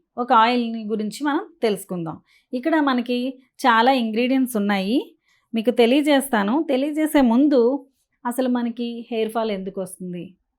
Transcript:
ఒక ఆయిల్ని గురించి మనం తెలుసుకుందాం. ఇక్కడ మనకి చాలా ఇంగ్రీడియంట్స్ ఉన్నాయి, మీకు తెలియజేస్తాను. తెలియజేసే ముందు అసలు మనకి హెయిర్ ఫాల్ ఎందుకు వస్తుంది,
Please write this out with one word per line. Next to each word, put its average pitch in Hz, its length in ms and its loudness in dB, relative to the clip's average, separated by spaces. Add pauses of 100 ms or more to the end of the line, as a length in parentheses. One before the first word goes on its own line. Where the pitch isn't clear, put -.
(180)
ఒక 247 160 -2
ఆయిల్ని 226 520 2
గురించి 214 380 -6
మనం 302 220 -2 (160)
తెలుసుకుందాం. 185 580 -4 (340)
ఇక్కడ 311 260 0
మనకి 247 600 -2 (200)
చాలా 233 320 4
ఇంగ్రీడియంట్స్ 247 680 0
ఉన్నాయి, 202 600 -2 (380)
మీకు 226 160 0
తెలియజేస్తాను. 262 1000 2
తెలియజేసే 294 520 0
ముందు 262 640 4 (400)
అసలు 247 240 -2
మనకి 233 600 -4
హెయిర్ 220 200 -2
ఫాల్ 220 200 -2
ఎందుకు 190 300 -8
వస్తుంది, 180 540 -12 (240)